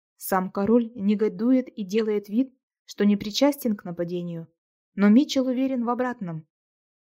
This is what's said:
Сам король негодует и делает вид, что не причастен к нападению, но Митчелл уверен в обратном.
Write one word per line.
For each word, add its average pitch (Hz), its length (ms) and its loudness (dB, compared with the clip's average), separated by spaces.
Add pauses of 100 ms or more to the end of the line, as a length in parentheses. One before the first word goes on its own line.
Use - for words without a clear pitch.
(180)
Сам 190 320 -2
король 226 460 2
негодует 214 720 0
и 220 140 -10
делает 208 440 -2
вид, 247 240 -2 (340)
что - 200 -2
не 208 120 4
причастен 220 580 0
к - 80 -10
нападению, 175 640 -8 (480)
но 202 140 4
Митчелл 262 360 4
уверен 262 400 -2
в 233 60 0
обратном. 233 560 -6 (640)